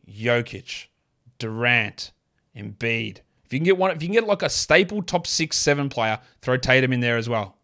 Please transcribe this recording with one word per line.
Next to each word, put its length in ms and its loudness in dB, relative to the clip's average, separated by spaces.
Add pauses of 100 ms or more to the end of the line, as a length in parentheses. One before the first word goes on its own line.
Jokic, 800 -4 (520)
Durant, 720 0 (440)
Embiid, 640 -6 (260)
if 80 -12
you 60 -2
can 40 -4
get 140 4
one, 140 2
if 100 -8
you 60 -6
can 60 -4
get, 140 2
like, 140 0
a 80 0
staple 520 2
top 240 -2
six, 320 -2
seven 320 2
player, 300 -2 (220)
throw 160 0
Tatum 360 4
in 60 0
there 180 2
as 120 -4
well. 340 -4